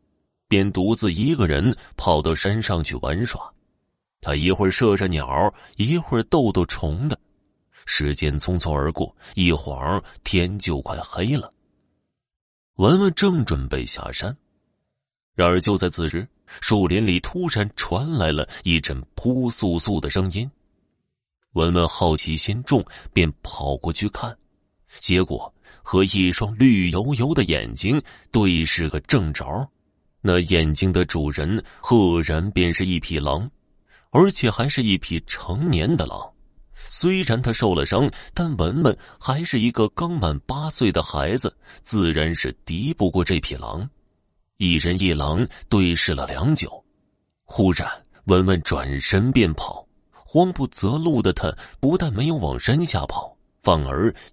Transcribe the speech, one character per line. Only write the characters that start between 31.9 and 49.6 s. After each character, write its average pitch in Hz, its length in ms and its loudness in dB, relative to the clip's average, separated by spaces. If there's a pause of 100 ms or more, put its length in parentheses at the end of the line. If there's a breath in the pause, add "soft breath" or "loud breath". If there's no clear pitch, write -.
然 82 280 -2
便 87 240 2
是 95 100 -2
一 90 140 0
匹 76 220 -4
狼， 73 280 -2 (600 soft breath)
而 180 180 6
且 123 220 0
还 120 180 -2
是 135 140 -2
一 101 160 2
匹 82 260 -6
成 139 460 -4
年 98 260 2
的 78 80 0
狼。 50 280 -10 (560 loud breath)
虽 185 340 0
然 120 200 0
他 120 100 0
受 104 220 2
了 76 100 2
伤， 131 240 2 (240 loud breath)
但 160 260 -2
文 95 240 0
文 120 140 4 (220 loud breath)
还 143 240 -4
是 147 160 -2
一 117 140 2
个 110 160 2
刚 170 240 -4
满 85 280 0
八 147 300 -6
岁 104 220 0
的 80 100 0
孩 73 340 -4
子， - 180 -4 (280 loud breath)
自 90 300 0
然 78 200 0
是 65 200 -6 (120)
敌 113 300 -4
不 92 160 0
过 98 140 0
这 85 160 0
匹 - 160 -8
狼。 67 320 -8 (720)
一 87 160 2
人 87 260 0
一 90 120 2
狼 78 320 -2 (240 loud breath)
对 90 280 4
视 85 180 -2
了 67 120 -6
良 98 280 -2
久， - 300 -4 (600)
忽 95 280 2
然 - 160 -4 (360 soft breath)
文 92 220 4
文 92 160 4
转 69 380 -4
身 104 320 2
便 95 220 4
跑， - 320 -10 (260)